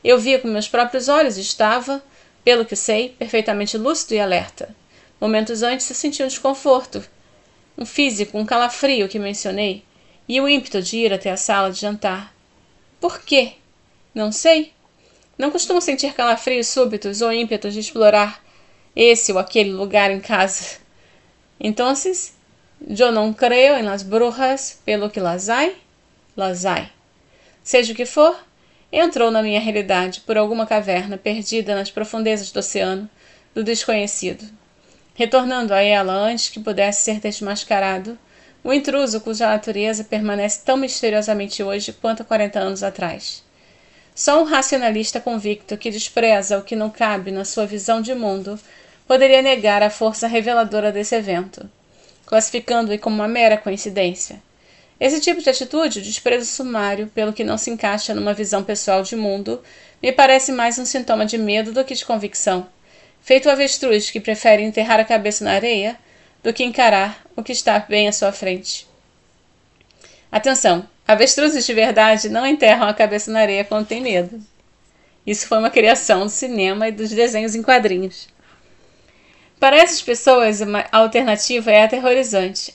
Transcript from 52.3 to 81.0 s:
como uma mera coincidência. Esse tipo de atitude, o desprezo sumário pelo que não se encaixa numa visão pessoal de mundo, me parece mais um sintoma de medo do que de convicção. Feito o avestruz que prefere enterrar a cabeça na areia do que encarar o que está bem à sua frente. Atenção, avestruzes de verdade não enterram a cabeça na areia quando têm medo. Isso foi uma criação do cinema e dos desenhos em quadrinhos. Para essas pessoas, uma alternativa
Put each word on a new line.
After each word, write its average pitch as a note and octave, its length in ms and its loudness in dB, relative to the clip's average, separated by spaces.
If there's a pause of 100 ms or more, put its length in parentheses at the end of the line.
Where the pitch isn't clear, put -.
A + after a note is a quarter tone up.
como G#3+ 160 -4
uma G#3+ 120 -4
mera A3+ 300 4
coincidência. G3 840 -6 (600)
Esse D4 200 0
tipo E4 220 -2
de C#4+ 80 2
atitude, C4 480 -2
o G3+ 60 -8
desprezo A#3+ 420 -2
sumário G#3+ 600 -4
pelo G#3+ 260 -4
que A3 100 -6
não G#3+ 140 -4
se A#3 140 -6
encaixa G#3+ 420 -4
numa G#3 220 -2
visão G3+ 280 -2
pessoal G3 380 0
de F#3+ 140 -8
mundo, G#3+ 480 -4 (360)
me B3+ 120 0
parece C4 400 2
mais A#3+ 260 -2
um B3+ 80 -8
sintoma A#3+ 400 -2
de A3+ 140 -4
medo G#3+ 320 -2
do C4 120 -2
que C4 120 -8
de - 100 -8
convicção. G3+ 640 -4 (520)
Feito C4 280 4
o D4 40 6
avestruz C4 600 0
que A3+ 80 -8
prefere G#3+ 420 4
enterrar A3 380 2
a A3 60 2
cabeça G#3 380 0
na G#3 100 0
areia A3 440 -2 (460)
do A3+ 100 0
que - 100 -2
encarar G#3+ 640 2 (100)
o A#3 60 -8
que A3 100 -10
está A3 280 2
bem G#3 280 2
à G#3 40 2
sua G3+ 200 0
frente. G3 540 -6 (1500)
Atenção, G#3 560 2 (200)
avestruzes C4+ 580 4
de A#3+ 80 -4
verdade A3 560 4
não A3+ 160 -2
enterram A#3+ 420 4
a G#3+ 60 0
cabeça G#3+ 380 0
na A3 80 0
areia G3+ 260 2
quando G#3+ 220 -4
têm A3+ 140 -6
medo. A3 380 -2 (840)
Isso G#3 220 -4
foi A3+ 100 2
uma A3 140 2
criação G#3+ 540 4
do G#3+ 40 -4
cinema G#3+ 600 -2
e - 20 -4
dos G#3+ 180 -6
desenhos A3 460 0
em A3+ 80 -6
quadrinhos. G3+ 640 2 (1300)
Para C#4 160 6
essas E4+ 260 6
pessoas, A#3 600 4
uma G#3 280 -2
alternativa A3+ 800 2